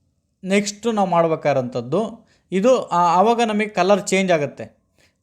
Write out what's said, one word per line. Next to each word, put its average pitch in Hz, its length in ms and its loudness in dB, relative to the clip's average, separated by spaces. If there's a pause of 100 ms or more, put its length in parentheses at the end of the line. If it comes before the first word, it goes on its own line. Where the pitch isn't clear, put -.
(440)
ನೆಕ್ಸ್ಟ್ 202 500 -2
ನಾವು 196 160 0
ಮಾಡ್ಬೇಕಾದಂಥದ್ದು 156 1160 -2 (240)
ಇದು, 202 320 2
ಆ, 175 320 2
ಆವಾಗ 226 300 2
ನಮಗೆ 214 220 -2
ಕಲರ್ 196 400 0
ಚೇಂಜ್ 190 240 0
ಆಗುತ್ತೆ. 147 500 -4 (420)